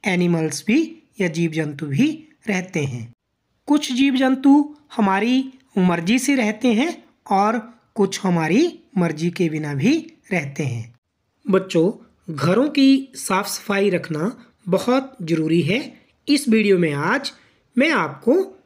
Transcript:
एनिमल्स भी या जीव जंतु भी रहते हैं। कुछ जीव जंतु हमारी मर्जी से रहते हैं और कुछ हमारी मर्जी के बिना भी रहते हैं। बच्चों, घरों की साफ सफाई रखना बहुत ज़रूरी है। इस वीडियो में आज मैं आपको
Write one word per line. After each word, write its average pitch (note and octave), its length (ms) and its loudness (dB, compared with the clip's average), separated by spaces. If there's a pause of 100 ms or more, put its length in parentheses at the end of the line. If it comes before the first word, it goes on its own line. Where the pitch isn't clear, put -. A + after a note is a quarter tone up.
एनिमल्स F3 600 0
भी D#4+ 360 0 (180)
या F3+ 80 0
जीव E3 220 -2
जंतु D3+ 360 -6
भी E3 420 -2 (200)
रहते F#3 320 -4
हैं। B2+ 320 -8 (540)
कुछ C#4+ 260 0
जीव C4 220 2
जंतु C4+ 640 2 (200)
हमारी A#3 560 0 (260)
मर्जी F3+ 400 2
से C#4 160 0
रहते A3 340 0
हैं B3+ 360 0 (260)
और G#3+ 500 0 (140)
कुछ G3 280 0
हमारी F3+ 560 2 (200)
मर्जी E3+ 320 -2
के E3+ 180 -2
बिना D3+ 260 -6
भी A#3 380 0 (200)
रहते D3 300 -6
हैं। A#2 320 -8 (560)
बच्चों, F#3 420 0 (420)
घरों F#3 340 0
की C4+ 460 2
साफ - 320 -4
सफाई G3 440 -2
रखना E3+ 560 -4 (220)
बहुत B3 540 0
ज़रूरी D#3+ 400 0
है। G3+ 300 -2 (360)
इस C#4+ 200 2
वीडियो G#3 300 4
में E3 140 2
आज F3+ 400 -2 (460)
मैं D4+ 120 2
आपको A#3 760 0